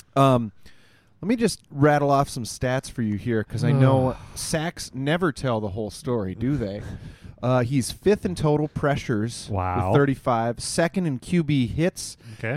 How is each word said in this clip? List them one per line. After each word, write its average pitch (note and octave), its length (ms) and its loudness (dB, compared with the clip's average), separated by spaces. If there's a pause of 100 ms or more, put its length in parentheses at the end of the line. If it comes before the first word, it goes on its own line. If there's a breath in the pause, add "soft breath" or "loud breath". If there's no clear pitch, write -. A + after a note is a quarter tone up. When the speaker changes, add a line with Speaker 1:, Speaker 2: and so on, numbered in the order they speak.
(140)
Speaker 1:
Um, B2+ 380 4 (680 soft breath)
let E3 80 -6
me B3 80 2
just A3+ 240 0 (100)
rattle D3 400 4
off C#3 180 4
some B2 160 -8
stats B2+ 460 -4
for B2 120 -6
you G#2 140 0
here, G#2+ 280 0
'cause A2 200 -4
I D3 80 4
know C3 380 6
Speaker 2:
Ugh. A#2+ 60 -6 (180)
Speaker 1:
sacks - 600 -4
never D3+ 380 0
tell A#2 280 -2
the G#2 100 -4
whole G#2 200 -6
story, G#2+ 440 -4
do B2 220 -2
they? G#2 300 -4
Speaker 2:
<laughs> - 60 -10 (500 loud breath)
Speaker 1:
Uh, B2 220 2
he's B2+ 260 0
fifth - 340 0
in F3+ 120 -2
total D3+ 320 2
pressures A#2+ 800 -2
Speaker 2:
Wow. F#2 400 -2
Speaker 1:
with A#2 80 4
thirty-five, A#2+ 640 0
second E3+ 460 -2
in C3 120 -2
Q F3 240 0
B C#3 240 2
hits, C#3+ 500 -4 (220 loud breath)
Speaker 2:
Okay. A#2 180 -4